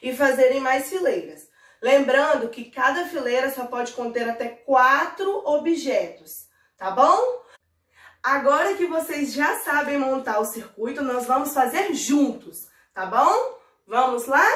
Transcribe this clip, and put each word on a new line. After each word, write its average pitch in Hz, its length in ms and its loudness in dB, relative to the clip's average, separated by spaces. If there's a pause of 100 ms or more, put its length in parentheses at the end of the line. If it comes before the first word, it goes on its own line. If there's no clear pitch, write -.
e 254 100 -6
fazerem 262 460 4
mais 269 300 0
fileiras. 311 600 -4 (320)
Lembrando 254 680 2
que 240 160 -12
cada 285 400 -2
fileira 262 480 -2
só 247 140 -8
pode 240 260 -6
conter 233 360 -6
até 233 200 -6
quatro 277 840 2 (160)
objetos, 294 1000 -2 (280)
tá 190 140 -6
bom? 370 540 4 (760)
Agora 277 540 2
que 349 120 -2
vocês 320 460 -4
já 294 280 -2
sabem 285 360 -2
montar 262 440 -2
o 226 40 0
circuito, 240 580 -8
nós 247 220 -4
vamos 277 300 0
fazer 320 400 0
juntos, 247 720 -2 (260)
tá 190 140 -8
bom? 349 520 2 (280)
Vamos 247 400 0
lá? 302 180 4 (120)